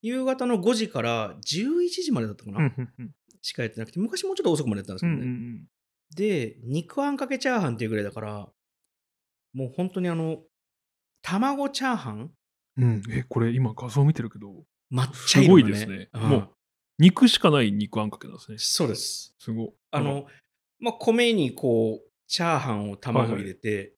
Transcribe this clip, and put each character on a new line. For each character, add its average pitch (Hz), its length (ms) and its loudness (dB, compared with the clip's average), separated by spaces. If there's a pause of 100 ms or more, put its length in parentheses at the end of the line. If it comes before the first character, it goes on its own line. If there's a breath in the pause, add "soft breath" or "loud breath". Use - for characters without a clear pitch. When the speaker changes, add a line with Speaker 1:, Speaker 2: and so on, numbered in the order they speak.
Speaker 1:
夕 254 220 -4
方 262 220 0
の 240 120 2
五 208 160 2
時 220 140 -2
か 139 120 -4
ら 113 420 -2
十 262 420 0
一 359 180 -4
時 320 80 -2
ま 151 120 2
で 110 40 -2
だ 104 60 -6
っ - 40 -12
た - 80 -20
か 107 60 -12
な、 101 80 -6
Speaker 2:
う 165 40 2
ん 135 140 0
う 131 40 -8
ん 123 180 -8
う 127 60 -14
ん。 139 100 -16 (260)
Speaker 1:
し - 120 -10
か 131 100 -6
や 113 60 -2
っ - 40 -8
て - 60 -14
な 113 80 -8
く - 60 -20
て、 170 80 -6
昔 285 240 -4
も 381 80 -4
う - 20 -4
ち 359 60 -8
ょ - 20 -2
っ - 20 -2
と 208 60 4
遅 147 140 2
く 123 40 -2
ま 104 60 0
で 101 60 -6
や - 20 -10
っ - 40 -12
た 98 80 -10
ん - 20 -10
で - 20 -10
す - 40 -6
け 170 40 0
ど 170 60 2
ね。 143 80 -2
Speaker 2:
う - 0 -
ん - 20 -6
う - 40 -6
ん - 20 -4
う 123 80 -4
ん。 120 320 -12 (480)
Speaker 1:
で、 175 480 -2
肉 160 400 -4
あ 285 40 0
ん 285 80 -2
か 262 120 -6
け 269 100 -4
チ 269 100 -2
ャ 247 100 2
ー - 20 0
ハ 151 100 0
ン 117 40 -4
っ - 20 -10
て 113 80 -4
い - 20 -4
う 107 40 -2
ぐ 110 40 -2
ら 107 80 -2
い - 20 -4
だ 101 60 -8
か 107 100 -12
ら、 104 280 -10 (1040)
も 131 140 -6
う 123 100 -10
本 180 140 -4
当 185 100 -4
に 180 80 0
あ 170 80 -2
の、 160 260 -4 (800)
卵 277 480 -2
チ 269 140 -6
ャ 262 80 0
ー 226 40 -2
ハ 131 140 -8
ン？ 110 220 -12 (460)
Speaker 2:
う 127 60 4
ん。 113 260 2
え、 123 120 -4
こ - 160 -4
れ 117 140 2
今 123 220 0
画 123 140 -10
像 139 160 2
見 156 80 6
て 139 100 -2
る 113 80 -6
け 101 100 -20
ど、 101 240 -20 (280)
Speaker 1:
抹 127 140 0 (220)
茶 139 120 8
色 170 200 12
の 110 80 6
ね。 101 80 0
Speaker 2:
す 107 100 -4
ご 101 60 -8
い 95 40 -8
で 92 60 -12
す - 80 -18
ね。 - 20 -
Speaker 1:
う - 60 -10
ん。 110 40 -4
Speaker 2:
も 110 160 4
う、 98 100 -6 (500)
肉 180 300 8
し - 100 2
か 180 120 4
な 143 120 4
い 104 100 2
肉 104 280 -4
あ 107 60 -2
ん 104 40 -4
か - 80 -16
け - 80 -18
な - 80 -18
ん - 40 -20
で - 40 -20
す - 80 -20
ね。 107 80 -16
Speaker 1:
そ - 280 -2
う - 20 -2
で 107 60 -2
す。 - 440 -10
Speaker 2:
す - 140 -10
ご。 113 220 -8 (160)
Speaker 1:
あ 147 100 -4
の、 139 140 -2
Speaker 2:
な 139 60 -8
ん - 20 -14
か、 139 60 -18 (500 soft breath)
Speaker 1:
ま 233 140 -4
あ、 - 20 -6
米 233 400 2
に 147 180 0
こ 113 500 0
う、 - 80 -20 (160)
チ - 160 -4
ャ 165 140 0
ー - 20 0
ハ 131 140 -4
ン 104 180 -4
を 101 60 -12
卵 117 400 0
入 101 80 -8
れ 95 100 -10
て、 - 140 -8
Speaker 2:
は 107 60 0
い 101 40 -4
は 98 60 -8
い。 - 140 -20